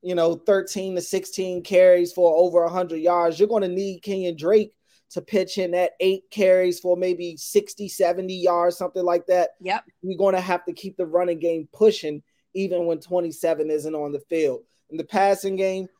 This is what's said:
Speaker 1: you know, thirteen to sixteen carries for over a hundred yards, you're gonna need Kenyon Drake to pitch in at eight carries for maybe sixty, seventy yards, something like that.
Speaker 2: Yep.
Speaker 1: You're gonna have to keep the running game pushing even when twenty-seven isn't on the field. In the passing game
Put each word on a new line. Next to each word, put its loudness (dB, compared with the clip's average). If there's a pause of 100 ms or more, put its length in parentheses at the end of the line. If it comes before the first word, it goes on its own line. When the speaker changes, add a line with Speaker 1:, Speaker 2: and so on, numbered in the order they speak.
Speaker 1:
you -6
know, 2
thirteen -2
to -2
sixteen -6
carries 6
for 4
over 4
a 0
hundred -4
yards, 2
you're 6
gonna 0
need -6
Kenyon -6
Drake 2 (360)
to -8
pitch -4
in -2
at 0 (100)
eight 0
carries 2
for 0
maybe -4
sixty, -4
seventy -2
yards, 0
something -6
like -2
that. 2 (100)
Speaker 2:
Yep. -6 (160)
Speaker 1:
You're -8
gonna 2
have -4
to -8
keep -14
the -2
running -2
game -4
pushing 0 (320)
even -4
when -2
twenty-seven -4
isn't -4
on -6
the -6
field. -2 (260)
In -12
the -8
passing 0
game -4 (120)